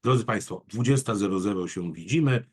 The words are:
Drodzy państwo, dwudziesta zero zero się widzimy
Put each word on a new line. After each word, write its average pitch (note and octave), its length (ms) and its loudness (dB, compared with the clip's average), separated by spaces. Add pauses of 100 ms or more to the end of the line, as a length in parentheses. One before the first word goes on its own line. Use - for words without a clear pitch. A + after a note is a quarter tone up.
Drodzy A#2+ 220 2
państwo, G2 420 -4
dwudziesta A#2+ 480 2
zero G2 240 0
zero F#2 280 -2
się F2 260 -6
widzimy B2 600 0